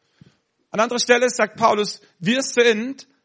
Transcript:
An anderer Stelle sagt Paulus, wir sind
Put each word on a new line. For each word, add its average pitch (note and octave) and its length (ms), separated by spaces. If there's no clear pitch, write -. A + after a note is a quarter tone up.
An F#3 80
anderer A#3+ 200
Stelle A#3+ 300
sagt - 280
Paulus, A3 440
wir A#3 220
sind A#3+ 640